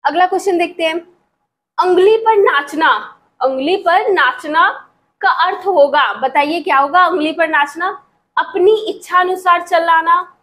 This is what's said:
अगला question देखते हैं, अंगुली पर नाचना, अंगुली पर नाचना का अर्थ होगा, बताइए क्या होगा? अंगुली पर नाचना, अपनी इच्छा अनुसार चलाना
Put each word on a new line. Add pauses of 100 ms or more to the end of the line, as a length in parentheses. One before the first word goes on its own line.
अगला
question
देखते
हैं, (800)
अंगुली
पर
नाचना, (240)
अंगुली
पर
नाचना (320)
का
अर्थ
होगा,
बताइए
क्या
होगा?
अंगुली
पर
नाचना, (340)
अपनी
इच्छा
अनुसार
चलाना